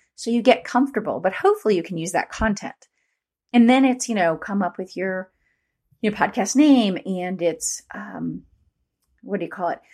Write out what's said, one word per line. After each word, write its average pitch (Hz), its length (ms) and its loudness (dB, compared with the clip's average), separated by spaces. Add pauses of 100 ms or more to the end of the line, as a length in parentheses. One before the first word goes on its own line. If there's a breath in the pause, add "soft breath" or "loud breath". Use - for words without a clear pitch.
(140 soft breath)
so - 160 -8
you 233 120 0
get 247 220 4
comfortable, 240 560 -2
but 190 120 0
hopefully 381 420 0
you 170 80 0
can 175 140 -8
use 165 160 -6
that - 180 -2
content. - 580 -6 (640)
And 233 160 8
then 262 160 6
it's, 254 240 0
you 233 60 -2
know, 170 220 2
come 202 260 -4
up 180 160 -4
with 185 180 -10
your, 185 360 -6 (720)
your 208 100 0
podcast 202 420 -2
name, 254 520 6
and 180 340 -6
it's, - 420 -4 (120)
um, 180 480 -10 (800)
what 190 180 -6
do 170 60 -6
you 170 40 -10
call 180 200 -4
it? - 100 -8 (140 soft breath)